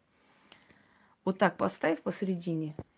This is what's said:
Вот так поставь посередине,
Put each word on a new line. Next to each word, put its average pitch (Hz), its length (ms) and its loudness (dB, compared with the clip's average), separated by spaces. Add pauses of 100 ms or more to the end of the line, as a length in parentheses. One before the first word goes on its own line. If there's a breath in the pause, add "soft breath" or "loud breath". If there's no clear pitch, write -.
(1300 soft breath)
Вот 190 120 0
так 180 200 4
поставь 240 440 0
посередине, 170 760 -2 (200 loud breath)